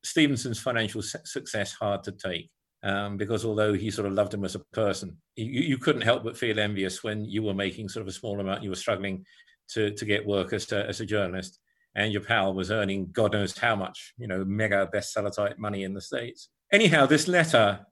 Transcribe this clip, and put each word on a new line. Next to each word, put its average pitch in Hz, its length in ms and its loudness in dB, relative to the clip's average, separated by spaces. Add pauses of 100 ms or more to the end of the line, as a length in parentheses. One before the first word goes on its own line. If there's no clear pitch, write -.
Stevenson's 135 560 2
financial 113 420 -2
su-, - 220 -8
success - 500 -6
hard 101 300 -2
to 104 80 -8
take, 90 380 -8 (340)
um, 101 340 -4
because 107 280 -2
although 107 280 2
he 98 180 0
sort 101 160 -2
of 98 60 -2
loved 101 200 2
him 98 120 -4
as 92 100 -6
a 92 40 -8 (140)
person, 98 440 -2 (180)
you, 113 260 -2
you 139 160 2
couldn't 123 260 0
help 117 200 4
but 113 140 -6
feel 110 220 0
envious 98 440 -2
when 107 220 -4
you 107 180 -2
were 101 100 -2
making 98 360 -4
sort 113 120 -8
of 95 60 -8
a 95 60 -8
small 101 260 -6
amount, 95 240 -4
you 101 60 -6
were 92 60 -4
struggling 98 500 -4 (440)
to, 104 220 0
to 104 140 -8
get 104 200 0
work 101 280 0
as - 180 -4
a, 104 160 -2
as 101 140 -6
a 110 40 -4
journalist, 92 540 -4 (360)
and 107 160 0
your 101 100 -2
pal 98 320 2
was 92 180 -2
earning 98 400 0
God 104 220 4
knows 101 240 0
how 117 180 2
much, - 420 -8
you 117 100 -12
know, 95 180 -2
mega 101 480 2
bestseller 101 420 -2
type 101 220 -2
money 101 260 -6
in 95 100 -6
the 95 80 -8
States. - 480 -10 (220)
Anyhow, 165 340 8
this 147 220 6
letter 131 520 6 (120)